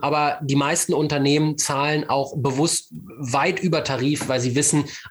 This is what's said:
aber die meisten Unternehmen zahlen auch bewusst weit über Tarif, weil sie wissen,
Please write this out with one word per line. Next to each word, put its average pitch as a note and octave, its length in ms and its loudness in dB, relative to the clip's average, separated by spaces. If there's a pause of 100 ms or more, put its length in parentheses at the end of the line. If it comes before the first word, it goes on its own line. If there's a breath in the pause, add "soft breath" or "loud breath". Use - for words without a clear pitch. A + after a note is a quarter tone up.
aber D3 400 0
die C#3 120 0
meisten D3+ 380 2
Unternehmen D3 640 2
zahlen D3 500 0
auch C#3 300 0
bewusst C3+ 540 0
weit C#3 680 -2
über D#3+ 240 0
Tarif, C#3 440 -2
weil B2+ 120 0
sie B2 140 -2
wissen, C#3+ 320 2 (260 loud breath)